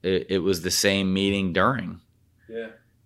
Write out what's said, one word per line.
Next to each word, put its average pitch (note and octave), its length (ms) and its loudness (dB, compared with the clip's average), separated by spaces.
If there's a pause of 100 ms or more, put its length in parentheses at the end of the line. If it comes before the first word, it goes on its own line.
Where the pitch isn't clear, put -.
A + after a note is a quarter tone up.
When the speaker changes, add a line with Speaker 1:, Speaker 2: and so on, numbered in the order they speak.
Speaker 1:
it, F#2 280 0
it F#2+ 100 2
was F2 220 0
the F2 100 -2
same G2 420 2
meaning G2 400 0
during. F#2 460 0 (480)
Speaker 2:
Yeah. A2+ 200 -10 (380)